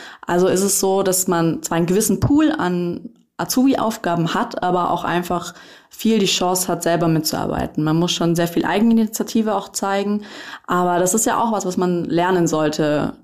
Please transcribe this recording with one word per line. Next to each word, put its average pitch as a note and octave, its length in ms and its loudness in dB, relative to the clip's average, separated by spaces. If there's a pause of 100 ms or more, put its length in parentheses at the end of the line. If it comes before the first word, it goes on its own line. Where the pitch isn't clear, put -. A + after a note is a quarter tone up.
(260)
Also F3+ 220 2
ist F#3 160 2
es F#3+ 160 0
so, F#3+ 240 2
dass F#3 240 -2
man E3 360 0
zwar E3 140 -4
einen E3+ 80 2
gewissen F#3+ 360 0
Pool D4 300 4
an F3 580 -4 (260)
Azubi-Aufgaben F#3 1000 0
hat, - 300 -4
aber F3+ 280 0
auch F3 120 -2
einfach F3 500 -2 (360)
viel A3 280 0
die G3 100 2
Chance F#3 420 0
hat, E3+ 120 -2
selber E3+ 280 2
mitzuarbeiten. - 760 -2
Man D#3 140 2
muss F3 160 2
schon E3+ 220 2
sehr E3+ 120 2
viel E3+ 160 -2
Eigeninitiative A3 880 2
auch G3 200 -4
zeigen, G3+ 480 -2 (440)
aber F3+ 340 2
das F3+ 140 2
ist A3 120 2
ja A#3+ 160 0
auch A3+ 100 0
was, G3 140 -2
was F3+ 100 -4
man F3+ 300 0
lernen F3 420 2
sollte D3+ 760 0